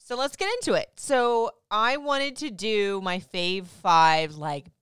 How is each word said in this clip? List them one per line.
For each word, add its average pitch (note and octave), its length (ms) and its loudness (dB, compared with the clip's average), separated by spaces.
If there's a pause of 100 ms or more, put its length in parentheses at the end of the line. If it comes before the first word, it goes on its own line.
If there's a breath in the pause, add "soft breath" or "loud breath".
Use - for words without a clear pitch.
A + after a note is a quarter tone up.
So A#3+ 80 -6
let's C#4 200 -2
get F#4+ 180 -2
into A#4 180 -2
it. D#3+ 240 0
So A#3+ 540 0 (200)
I A3+ 280 2
wanted C#4 380 -2
to D4+ 140 -8
do G3+ 520 -2
my F#3 160 -4
fave F#3 480 -4
five, D#3+ 680 4
like, D3 280 -8 (180)